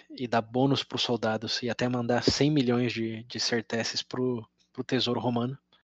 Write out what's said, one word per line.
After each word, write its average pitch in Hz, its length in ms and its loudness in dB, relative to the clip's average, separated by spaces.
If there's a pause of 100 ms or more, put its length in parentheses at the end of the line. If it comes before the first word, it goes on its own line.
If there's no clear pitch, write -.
e 131 180 -8
dar 117 140 2
bônus 127 420 2
pros - 180 -4
soldados 110 640 0
e 120 60 -2
até 120 180 0
mandar 120 360 0
cem - 280 4
milhões 123 420 2
de, 113 300 -4
de 120 160 -10
serteces 113 640 -2
pro, 127 440 -2 (260)
pro 127 100 -8
tesouro 120 360 0
romano. 120 380 0 (320)